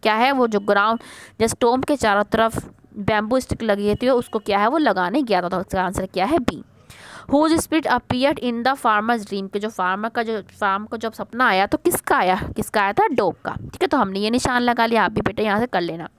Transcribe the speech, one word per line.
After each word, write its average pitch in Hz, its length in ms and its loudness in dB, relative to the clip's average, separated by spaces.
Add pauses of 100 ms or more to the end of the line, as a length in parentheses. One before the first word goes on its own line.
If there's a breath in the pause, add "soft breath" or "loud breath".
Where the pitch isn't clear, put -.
क्या 214 120 2
है 240 180 4
वो 254 140 2
जो 214 160 0
ground, 208 380 2 (400 loud breath)
जैसे 220 200 0
टॉम्ब 247 240 2
के 294 120 0
चारों 208 360 2
तरफ 226 320 0 (340)
bamboo 214 420 0
stick - 220 -6
लगी 208 320 0
थी 247 140 0
उसको 240 300 0
क्या 208 200 0
है 208 100 4
वो 294 100 0
लगाने 208 440 2
गया 196 200 2
था, 175 60 -4
तो 180 100 -2
उसका 185 240 -2
answer 185 240 -4
क्या 185 200 -2
है? 311 140 2
B। 233 220 -4 (680 loud breath)
Whose 311 280 4
spirit 311 340 -2
appeared 254 480 0
in 240 240 -4
the 262 120 2
farmer's 220 500 0
dream, 190 260 -6
के 208 60 -4
जो 208 120 -4
farmer 190 380 -2
का 233 140 -4
जो 220 180 -4 (100)
farm 202 340 -2
को 233 120 -10
जब 226 160 -6
सपना 233 360 -2
आया 190 180 4
तो - 120 0
किसका - 380 0
आया, 185 240 2 (160)
किसका 208 260 -2
आया 196 100 2
था? 403 160 2
डॉग 226 360 -2
का। - 180 -8
ठीक - 200 -8
है, 381 60 0
तो 302 80 0
हमने 196 240 0
ये 208 100 0
निशान 247 320 0
लगा 240 240 2
लिया, 220 180 2
आप 180 80 0
भी 214 80 -2
बेटा 214 220 -2
यहाँ 208 180 0
से 240 60 0
कर 190 140 -2
लेना। 165 280 -6 (100)